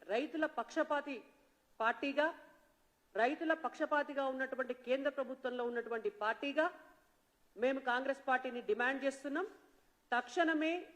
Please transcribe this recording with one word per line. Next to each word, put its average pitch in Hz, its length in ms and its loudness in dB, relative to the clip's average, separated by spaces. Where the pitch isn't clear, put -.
రైతుల 302 440 0
పక్షపాతి 285 760 -2
పార్టీగా, 277 540 2
రైతుల 302 380 2
పక్షపాతిగా 294 720 0
ఉన్నటువంటి 262 480 -2
కేంద్ర 269 360 0
ప్రభుత్వంలో 247 540 -4
ఉన్నటువంటి 226 460 -2
పార్టీగా 277 600 0
మేము 262 240 0
కాంగ్రెస్ 262 480 0
పార్టీని 254 320 0
డిమాండ్ 247 440 0
చేస్తున్నాం. 285 420 -2
తక్షణమే 320 800 2